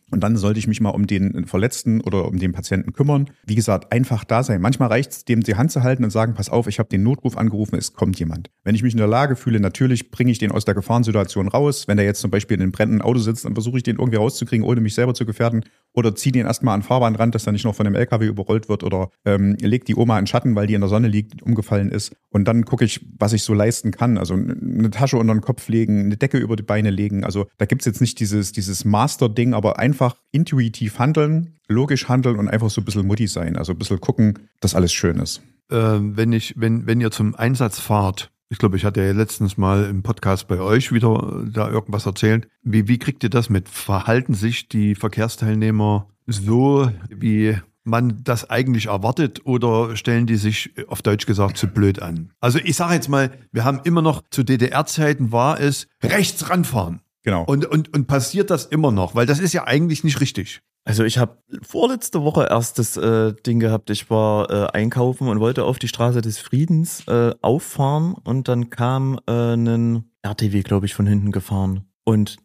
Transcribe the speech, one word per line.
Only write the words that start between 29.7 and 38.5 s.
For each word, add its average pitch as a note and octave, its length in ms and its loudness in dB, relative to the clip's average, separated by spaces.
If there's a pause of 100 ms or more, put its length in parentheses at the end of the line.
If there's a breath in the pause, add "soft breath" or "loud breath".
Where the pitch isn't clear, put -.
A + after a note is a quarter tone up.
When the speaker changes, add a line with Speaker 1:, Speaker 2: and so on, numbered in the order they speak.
Speaker 1:
einfach B2+ 360 2 (160)
intuitiv A#2+ 680 0
handeln, D#3 560 2 (120)
logisch C3 400 0
handeln B2 300 2
und G#2 100 0
einfach A2+ 220 0
so A2 120 -4
ein F2+ 40 -6
bisschen G2+ 220 -2
Mutti G#2+ 200 0
sein. E2 300 -4
Also E2 160 -4
ein E2 60 -6
bisschen G2 200 -2
gucken, G#2+ 380 2 (240)
dass F#2 140 0
alles F2+ 180 4
schön - 260 0
ist. - 220 -6 (300)
Speaker 2:
Ähm, G#2+ 440 0
wenn A2+ 160 2
ich, A2+ 260 -2
wenn, A2+ 280 0
wenn A#2 160 2
ihr A2+ 100 0
zum G#2+ 240 0
Einsatz A#2+ 440 0
fahrt, G2 520 0 (180)
ich - 100 -8